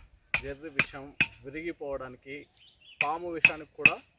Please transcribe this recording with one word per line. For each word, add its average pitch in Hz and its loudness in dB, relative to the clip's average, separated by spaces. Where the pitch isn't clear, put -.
జెర్రీ 139 -8
విషం 139 -2
విరిగిపోవడానికి, 139 -8
పాము 170 0
విషానికి 156 2
కూడా 151 8